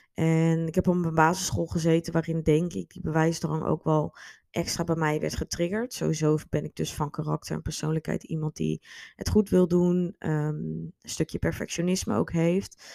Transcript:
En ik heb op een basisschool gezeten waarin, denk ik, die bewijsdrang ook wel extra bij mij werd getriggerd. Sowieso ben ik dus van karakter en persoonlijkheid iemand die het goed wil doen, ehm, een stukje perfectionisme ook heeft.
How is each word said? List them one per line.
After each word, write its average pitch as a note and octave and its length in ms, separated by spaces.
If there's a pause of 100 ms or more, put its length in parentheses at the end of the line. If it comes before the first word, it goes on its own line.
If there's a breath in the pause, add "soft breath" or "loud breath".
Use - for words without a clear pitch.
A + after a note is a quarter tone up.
(140 loud breath)
En E3 520
ik D#3 80
heb F#3 140
op F3+ 60
een E3+ 200
basisschool E3 520
gezeten E3 460
waarin, E3 300
denk D#3+ 300
ik, F#3 180
die F3 120
bewijsdrang D#3+ 600
ook - 200
wel D#3 320 (340 loud breath)
extra - 340
bij E3 120
mij D#3 240
werd D#3 160
getriggerd. F#3+ 560
Sowieso D#3 460 (100)
ben D3+ 160
ik D3+ 120
dus D#3 180
van D3 160
karakter D3+ 440
en D#3 80
persoonlijkheid D#3 600
iemand D#3 320
die D#3 260 (340 loud breath)
het - 120
goed G#3+ 200
wil F3+ 200
doen, F3 500
ehm, D3+ 360
een D#3+ 440
stukje - 400
perfectionisme E3+ 800
ook - 160
heeft. E3+ 520 (100)